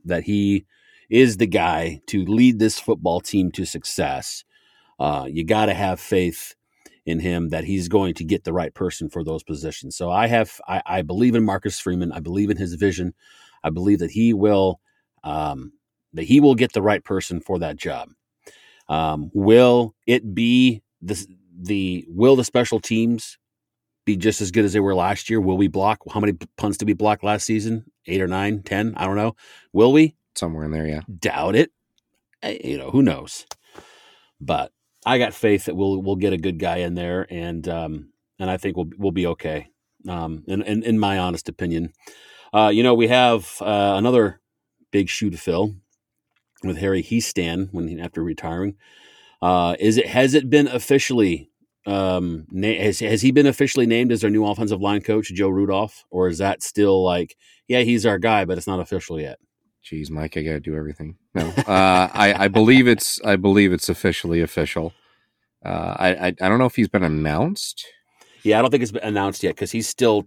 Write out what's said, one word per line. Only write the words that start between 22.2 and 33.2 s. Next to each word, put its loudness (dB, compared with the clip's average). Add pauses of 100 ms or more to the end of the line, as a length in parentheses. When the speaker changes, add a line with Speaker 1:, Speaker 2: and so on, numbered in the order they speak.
Speaker 1:
the 2
special 0
teams -2 (680)
be 2
just 0
as -4
good 2
as 0
they 2
were 2
last -2
year? 0
Will 0
we 4
block? 0 (120)
How -4
many 2
p-, -12 (100)
punts -4
did -4
we 2
block 0
last -2
season? -4 (220)
Eight -2
or 0
nine, -2
ten? -4
I -4
don't -2
know. -2 (380)
Will 6
we? 4 (200)
Speaker 2:
Somewhere -6
in -6
there, -4
yeah. -6 (180)
Speaker 1:
Doubt -2
it. 4 (720)
I, -8
you -6
know, -10
who 4
knows? -2 (960)